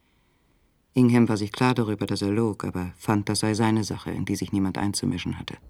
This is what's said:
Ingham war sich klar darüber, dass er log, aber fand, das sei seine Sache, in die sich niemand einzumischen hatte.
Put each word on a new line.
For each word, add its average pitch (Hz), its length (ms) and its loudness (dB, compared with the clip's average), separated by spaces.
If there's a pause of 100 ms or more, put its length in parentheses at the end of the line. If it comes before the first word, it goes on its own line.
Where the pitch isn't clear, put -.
(960)
Ingham 120 340 6
war 110 80 2
sich 101 160 -4
klar 127 220 2
darüber, 107 320 -2
dass 101 160 -4
er 98 80 0
log, 107 340 0
aber 90 320 -4
fand, 104 320 0
das 104 120 0
sei 110 120 0
seine 110 320 2
Sache, 92 280 -6
in 85 120 -4
die 101 120 -2
sich 92 140 -6
niemand 95 280 0
einzumischen 92 600 -4
hatte. - 200 -12 (120)